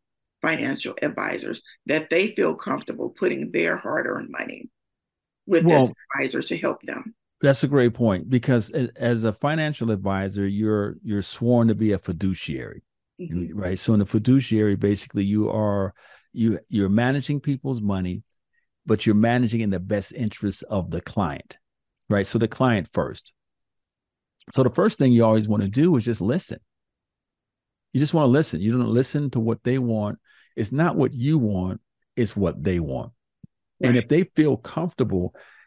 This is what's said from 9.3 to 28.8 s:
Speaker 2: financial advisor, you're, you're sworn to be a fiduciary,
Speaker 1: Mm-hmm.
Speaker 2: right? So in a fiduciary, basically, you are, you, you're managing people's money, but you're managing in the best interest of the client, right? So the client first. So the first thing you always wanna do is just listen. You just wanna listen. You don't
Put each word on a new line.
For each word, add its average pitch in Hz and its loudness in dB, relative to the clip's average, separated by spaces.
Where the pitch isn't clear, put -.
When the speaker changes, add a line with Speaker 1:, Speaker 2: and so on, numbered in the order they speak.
Speaker 2:
financial 151 -2
advisor, 98 -2
you're, 104 -2
you're 101 -2
sworn 117 2
to 104 2
be 107 0
a 95 0
fiduciary, 85 -6
Speaker 1:
Mm-hmm. 87 -8
Speaker 2:
right? 95 -4
So 113 2
in 104 6
a 98 0
fiduciary, 107 2
basically, 101 0
you 104 0
are, 101 -2
you, 113 0
you're 101 2
managing 131 2
people's 135 -4
money, 95 -2
but 110 0
you're 107 4
managing 117 2
in 107 0
the 92 -2
best 101 -4
interest 104 -4
of 98 -2
the 82 -6
client, - -6
right? 101 0
So - -2
the 113 2
client 117 0
first. - -6
So 135 2
the 123 4
first 202 0
thing 131 6
you 117 8
always 110 4
wanna 104 0
do 151 4
is 113 0
just 117 -4
listen. 127 -4
You 131 0
just 147 0
wanna 156 4
listen. 131 2
You 107 2
don't 120 0